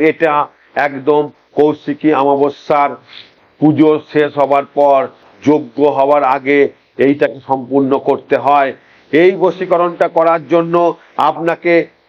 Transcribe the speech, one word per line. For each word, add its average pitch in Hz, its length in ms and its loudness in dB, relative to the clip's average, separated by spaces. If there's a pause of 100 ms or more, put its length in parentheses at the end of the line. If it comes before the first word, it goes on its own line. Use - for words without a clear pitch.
এটা 156 220 -2 (440)
একদম 139 460 -2 (360)
কৌশিকী 147 560 -2
অমাবস্যার 143 800 0 (680)
পুজো 151 300 4 (220)
শেষ 147 260 -2
হবার 139 280 0 (120)
পর, 143 220 4 (440)
যজ্ঞ 143 360 -2 (180)
হওয়ার 139 260 2 (120)
আগে 139 240 0 (380)
এইটাকে 139 500 0
সম্পূর্ণ 131 500 -2
করতে - 400 -4
হয়। 135 340 0 (400)
এই 175 200 4 (120)
বশীকরণটা 180 640 -2 (100)
করার 165 300 2
জন্য 170 280 0 (420)
আপনাকে 160 560 -2 (360)